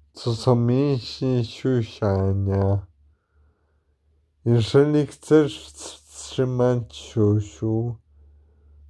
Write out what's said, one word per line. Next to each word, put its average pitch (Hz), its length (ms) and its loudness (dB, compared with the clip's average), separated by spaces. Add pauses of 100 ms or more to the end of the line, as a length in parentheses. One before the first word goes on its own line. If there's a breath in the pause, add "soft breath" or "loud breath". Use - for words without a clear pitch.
(120)
to - 220 -6
są 120 220 2
mięśnie 127 880 0
siusiania. 98 1400 -2 (1600)
Jeżeli 139 600 2
chcesz - 600 0
wstrzymać - 1300 -4
siusiu, 110 1000 -2 (920)